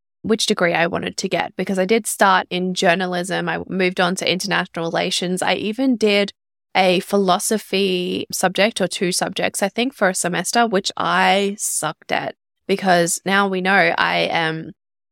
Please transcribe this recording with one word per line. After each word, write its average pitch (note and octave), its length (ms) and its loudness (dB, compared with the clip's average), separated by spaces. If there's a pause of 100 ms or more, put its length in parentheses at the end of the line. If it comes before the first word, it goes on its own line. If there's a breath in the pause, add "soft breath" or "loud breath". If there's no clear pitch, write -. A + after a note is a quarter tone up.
(220)
which A3 240 0
degree F3+ 260 2
I E3 140 2
wanted F3 320 -4
to F#3+ 100 -4
get, - 280 -4
because F#3+ 220 -4
I F#3 60 2
did A3 220 0
start F#3+ 420 2
in F3+ 240 -2
journalism. F3+ 800 0
I E3+ 80 -4 (100)
moved F#3 320 0
on F3+ 140 2
to - 180 0
international F3 540 -2
relations. F3 560 -2
I F#3 140 0
even B3 400 -2
did G3+ 360 2 (440)
a F#3 240 4
philosophy F#3+ 1300 0
subject F#3+ 500 0
or F#3+ 60 0
two F3+ 240 -2
subjects, F#3 520 -4
I G3 60 2
think, B3 260 -4
for F#3+ 160 0
a F#3 40 -2
semester, F3+ 520 0
which G3 300 0
I F#3 640 2
sucked - 540 -6
at, - 240 -2 (320)
because F3+ 560 2
now G3 240 2
we F#3 140 -2
know F#3 340 4
I E3+ 340 2
am D#3+ 420 -2 (400)